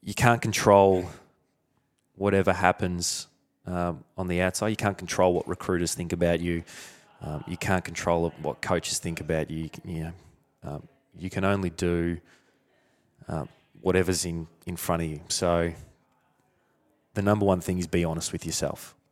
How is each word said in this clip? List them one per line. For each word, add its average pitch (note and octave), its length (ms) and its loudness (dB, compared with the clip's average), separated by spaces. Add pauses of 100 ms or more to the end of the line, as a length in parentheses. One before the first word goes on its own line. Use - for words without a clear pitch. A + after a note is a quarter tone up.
you G#2 120 -8
can't A#2 260 4
control G2 640 6 (1080)
whatever G2 380 2
happens, F2+ 760 0 (400)
um, F2 380 -4 (120)
on F#2 120 -4
the F2 120 0
outside. F#2 280 0
You A2 80 -2
can't G2+ 200 -2
control F#2 380 2
what - 140 -2
recruiters F2 460 -2
think E2+ 180 -6
about E2+ 260 2
you. E2+ 240 -2 (580)
Um, D2+ 280 -8
you F2 80 -8
can't F#2 280 0
control E2+ 560 0
what D2 220 -6
coaches - 380 -2
think E2 200 -6
about D#2 300 -2
you. D#2+ 180 -6 (160)
You E2 200 -6
know, D#2+ 80 -8 (500)
um, D2 260 -10 (300)
you F2+ 100 -8
can F#2+ 160 -4
only G2 260 2
do, E2+ 480 -2 (1080)
um, D#2 220 -6 (320)
whatever's F#2 440 2
in, E2+ 220 -6 (180)
in F2+ 120 -6
front E2+ 260 0
of D#2+ 60 -2
you. D#2 200 -8
So E2+ 440 0 (1400)
the G#2 80 -2
number G#2 220 2
one F#2 160 4
thing F2+ 180 -2
is F2 100 -4
be F2 160 0
honest D#2+ 280 -4
with D#2+ 140 -8
yourself. - 480 -6 (180)